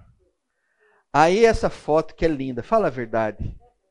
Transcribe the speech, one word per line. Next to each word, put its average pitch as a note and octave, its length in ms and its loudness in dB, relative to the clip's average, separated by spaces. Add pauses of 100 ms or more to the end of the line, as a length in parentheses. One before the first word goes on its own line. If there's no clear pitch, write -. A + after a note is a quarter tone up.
(1120)
aí F3+ 320 4
essa G#3+ 240 2
foto D#3 440 -2
que - 120 -2
é - 20 2
linda, C3+ 340 -4
fala G#3+ 260 0
a C#3+ 40 -2
verdade. A2+ 640 -6 (340)